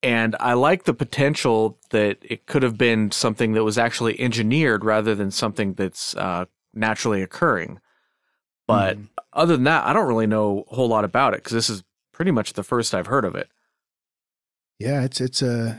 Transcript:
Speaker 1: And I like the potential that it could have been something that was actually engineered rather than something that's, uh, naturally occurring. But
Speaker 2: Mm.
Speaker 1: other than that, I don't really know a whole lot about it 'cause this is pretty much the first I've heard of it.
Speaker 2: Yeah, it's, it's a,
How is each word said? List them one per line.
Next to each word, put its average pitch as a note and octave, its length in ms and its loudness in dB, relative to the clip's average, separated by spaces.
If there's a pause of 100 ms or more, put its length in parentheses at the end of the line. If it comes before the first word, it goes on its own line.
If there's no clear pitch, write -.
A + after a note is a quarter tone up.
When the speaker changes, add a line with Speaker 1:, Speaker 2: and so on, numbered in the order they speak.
Speaker 1:
And A2+ 360 0
I B2 140 0
like D3 320 2
the D#3+ 80 2
potential A#2+ 840 0 (140)
that G#2 300 2
it - 260 -10
could C3+ 160 2
have A2+ 140 0
been A2 340 2
something A2+ 420 0
that A2 100 2
was G#2+ 140 0
actually A#2 420 0
engineered A#2 640 0
rather A2 300 2
than G2 180 -2
something G2+ 440 -2
that's, - 400 -6
uh, F2+ 300 -4 (280)
naturally G#2+ 480 -2
occurring. F#2+ 580 -2 (840)
But G2+ 320 2
Speaker 2:
Mm. G#2 120 -18 (240)
Speaker 1:
other E3 240 4
than B2+ 80 2
that, D#3 200 2
I C3 80 2
don't G#3 140 2
really A2+ 200 2
know G#2+ 440 0
a A#2 40 -12
whole B2 120 2
lot A2 160 2
about A#2 300 2
it - 100 -6
'cause - 100 -8
this A2+ 160 0
is G2 140 -8 (280)
pretty F3+ 200 0
much A2+ 220 -2
the - 100 -6
first A#2 320 -2
I've F#2 120 -2
heard B2 180 0
of F2 100 -4
it. - 140 -10 (1300)
Speaker 2:
Yeah, C3 240 -2
it's, C3 180 -4
it's B2+ 220 -2
a, A#2 360 -2